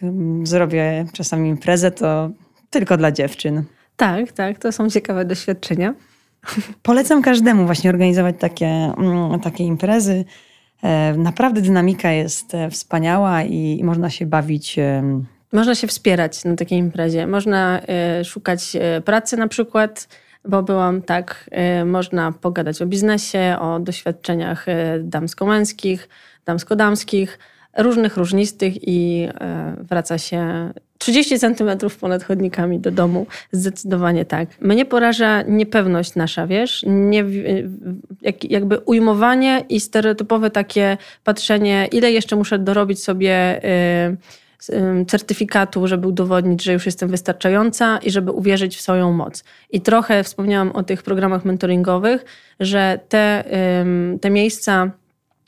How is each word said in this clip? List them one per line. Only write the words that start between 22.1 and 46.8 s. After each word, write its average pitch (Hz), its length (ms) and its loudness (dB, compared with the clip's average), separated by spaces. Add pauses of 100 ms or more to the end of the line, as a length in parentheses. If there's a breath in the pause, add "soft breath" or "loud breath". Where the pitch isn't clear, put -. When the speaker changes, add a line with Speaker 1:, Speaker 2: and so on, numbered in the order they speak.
Speaker 2:
pogadać 170 500 -4
o 175 40 -2
biznesie, 196 720 0
o 165 200 -2
doświadczeniach, 170 880 -6
e, 165 320 -2
damsko-męskich, 185 1080 -2 (380 soft breath)
damsko-damskich, 208 920 0 (400 soft breath)
różnych, 226 380 2
różnistych 190 720 -2
i, 175 400 0 (120)
e, 165 400 -8
wraca 170 380 -4
się 170 520 -6 (280)
trzydzieści 277 400 2
centymetrów 214 580 0
ponad 185 280 -4
chodnikami 180 560 -2
do 185 100 -2
domu. 175 360 0 (260 loud breath)
Zdecydowanie 185 720 0
tak. 160 240 -4 (120)
Mnie 214 240 4
poraża 233 580 2
niepewność 208 720 2
nasza, 165 320 -2
wiesz? 208 400 -2
Nie 202 380 4
w-, 196 400 -2 (580)
jak-, - 280 -4
jakby 202 280 2
ujmowanie 240 880 4
i 214 120 0
stereotypowe 214 680 0
takie 202 460 0 (280 loud breath)
patrzenie, 208 680 2
ile 233 200 4
jeszcze 220 240 0
muszę 208 220 0
dorobić 196 440 0
sobie, 190 280 0 (340)
e, 175 520 2 (440 loud breath)
s-, - 100 -14
em, 185 360 0
certyfikatu, 202 800 -2
żeby 185 220 0
udowodnić, 180 540 0
że 185 100 0
już 175 140 0